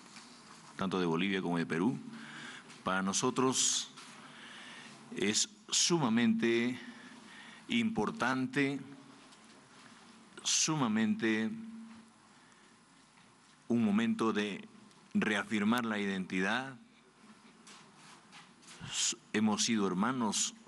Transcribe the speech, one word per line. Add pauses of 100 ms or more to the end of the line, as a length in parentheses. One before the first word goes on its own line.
(760)
tanto
de
Bolivia
como
de
Perú. (840)
Para
nosotros (1300)
es (200)
sumamente (880)
importante, (1600)
sumamente (2250)
un
momento
de (460)
reafirmar
la
identidad. (2000)
S-, (160)
hemos
sido
hermanos, (120)